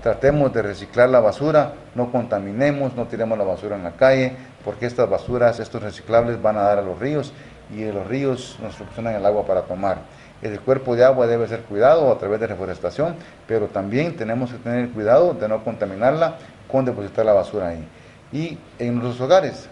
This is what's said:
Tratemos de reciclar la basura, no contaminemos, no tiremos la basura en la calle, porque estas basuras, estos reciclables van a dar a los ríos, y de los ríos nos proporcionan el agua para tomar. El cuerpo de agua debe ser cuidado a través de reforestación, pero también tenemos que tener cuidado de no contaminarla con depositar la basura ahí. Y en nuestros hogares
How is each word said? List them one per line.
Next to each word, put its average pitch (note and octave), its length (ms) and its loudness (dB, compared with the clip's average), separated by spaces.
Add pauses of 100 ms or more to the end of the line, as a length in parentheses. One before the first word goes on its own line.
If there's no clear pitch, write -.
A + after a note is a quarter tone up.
Tratemos C3+ 500 2
de A2+ 100 -2
reciclar G2+ 460 2
la B2+ 120 6
basura, C#3 520 2 (220)
no B2 180 -2
contaminemos, A#2+ 800 -2
no A#2+ 120 -6
tiremos A2 300 -4
la G#2 80 -2
basura G2 320 -4
en F#2 80 -10
la E2+ 80 -8
calle, C3 440 4 (280)
porque A2 220 -6
estas A#2+ 220 0
basuras, A#2 500 0
estos A2 240 -8
reciclables A#2 580 0
van G#2+ 160 2
a G2+ 60 0
dar G2+ 160 4
a G2+ 40 -2
los F2+ 160 -6
ríos, C#3+ 340 -4 (420)
y G#2+ 80 -8
de G#2+ 100 -6
los G2 140 -6
ríos B2+ 560 -4
nos G#2+ 140 -10
proporcionan A2+ 380 -8
el G2+ 120 -2
agua G#2 180 2
para F#2 180 0
tomar. F#2 360 -2 (440)
El G#2 180 -6
cuerpo C3 340 0
de A#2+ 100 6
agua B2+ 220 6
debe A#2 220 0
ser A2+ 140 -6
cuidado C3 500 4
a - 60 2
través G2+ 200 -2
de A2 80 -2
reforestación, F#2 680 -4 (320)
pero G#2+ 180 0
también A2 500 -2
tenemos A#2+ 360 -4
que A2 60 -14
tener A#2+ 320 -4
cuidado B2+ 440 4
de G#2+ 140 -4
no A2 160 -2
contaminarla A#2+ 720 0 (340)
con C3 140 0
depositar G#2 400 -2
la G#2+ 80 6
basura F#2 360 2
ahí. E2 200 -8 (440)
Y D#3 260 -8 (200)
en A#2+ 200 -2
nuestros A#2+ 220 -4
hogares C#3+ 520 0